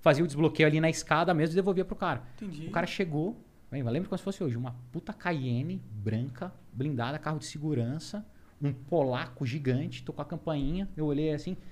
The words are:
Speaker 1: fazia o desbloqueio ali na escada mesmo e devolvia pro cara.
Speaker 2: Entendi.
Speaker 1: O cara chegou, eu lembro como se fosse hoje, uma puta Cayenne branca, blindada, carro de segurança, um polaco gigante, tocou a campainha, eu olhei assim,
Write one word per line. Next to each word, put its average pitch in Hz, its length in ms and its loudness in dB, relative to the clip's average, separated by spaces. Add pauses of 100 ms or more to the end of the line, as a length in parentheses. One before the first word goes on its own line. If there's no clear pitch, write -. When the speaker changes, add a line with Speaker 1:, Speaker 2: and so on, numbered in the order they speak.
Speaker 1:
fazia 151 220 6
o 175 40 4
desbloqueio 151 420 4
ali 156 100 4
na 160 100 6
escada 165 460 2
mesmo 160 200 2
e - 20 2
devolvia 190 280 4
pro 196 120 -6
cara. 156 260 -2 (180)
Speaker 2:
Entendi. 165 280 -8
Speaker 1:
O - 20 -8
cara 175 160 2
chegou, 170 560 -2 (300)
eu 123 180 -2
lembro 156 180 0
como 190 100 -2
se - 60 -8
fosse 190 200 -4
hoje, 123 120 -2
uma 123 200 -6 (160)
puta 170 200 -8
Cayenne 151 680 -2 (100)
branca, 110 600 -4 (200)
blindada, 131 460 -2
carro 151 200 -4
de - 80 -8
segurança, 151 760 -2 (380)
um 143 100 2
polaco 139 720 0
gigante, 135 600 0
tocou 151 180 -8
a 143 40 -6
campainha, 160 680 -2
eu 151 100 0
olhei 151 280 2
assim, 180 220 -4 (160)